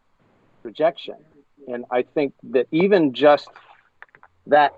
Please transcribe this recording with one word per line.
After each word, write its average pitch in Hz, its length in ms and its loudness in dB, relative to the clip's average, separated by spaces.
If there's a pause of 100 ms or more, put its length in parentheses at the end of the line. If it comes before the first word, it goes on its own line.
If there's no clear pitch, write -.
(640)
rejection. 147 540 -6 (500)
And 120 240 -10
I 123 100 -2
think 139 320 -6 (180)
that 120 200 -2
even 170 420 0
just 139 340 2 (1000)
that 143 300 2